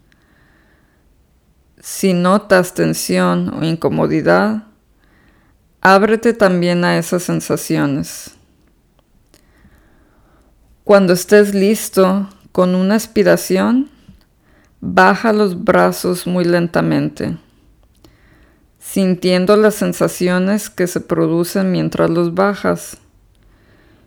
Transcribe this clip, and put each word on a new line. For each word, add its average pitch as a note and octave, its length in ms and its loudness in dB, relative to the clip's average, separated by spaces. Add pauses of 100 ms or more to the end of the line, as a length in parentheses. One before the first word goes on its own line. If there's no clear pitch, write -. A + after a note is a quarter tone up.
(1800)
Si - 340 -2
notas F#3 600 2
tensión F3+ 800 -2
o - 120 -6
incomodidad, E3 1040 0 (1160)
ábrete G#3+ 480 4
también F3 500 0
a F3 140 2
esas E3+ 280 -4
sensaciones. D#3 1040 -4 (2500)
Cuando G3 300 4
estés G3+ 420 2
listo G3 720 0 (260)
con F3+ 220 0
una F#3+ 200 0
expiración, G#3 960 0 (880)
baja F#3 540 2
los F#3+ 280 0
brazos F3+ 640 0
muy F3+ 200 -2
lentamente, E3 880 -2 (1400)
sintiendo F#3 800 2
las G#3+ 160 4
sensaciones F#3 960 -2
que F3+ 160 -4
se F3 140 -6
producen E3+ 680 -2
mientras E3 380 -2
los E3+ 240 -2
bajas, F#3 640 -2 (1120)